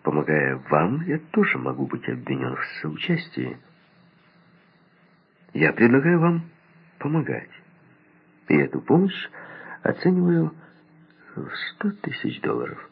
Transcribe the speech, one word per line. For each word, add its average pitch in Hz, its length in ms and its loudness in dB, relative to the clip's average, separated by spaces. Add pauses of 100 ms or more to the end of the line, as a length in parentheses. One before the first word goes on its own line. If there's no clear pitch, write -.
Помогая 73 580 0 (100)
вам, 104 360 2
я 156 140 -2 (120)
тоже 98 260 2
могу 65 280 -4
быть 64 240 -8
обвинен 64 460 -6
в - 100 -8 (160)
соучастии. - 760 -6 (2000)
Я 76 200 2
предлагаю 139 460 6
вам 170 240 2 (540)
помогать. 143 520 -4 (1000)
И 76 80 6
эту 69 260 2
помощь 185 480 2 (540)
оцениваю 175 720 2 (840)
в - 200 -10
сто - 360 -6
тысяч - 500 -8
долларов. - 500 -4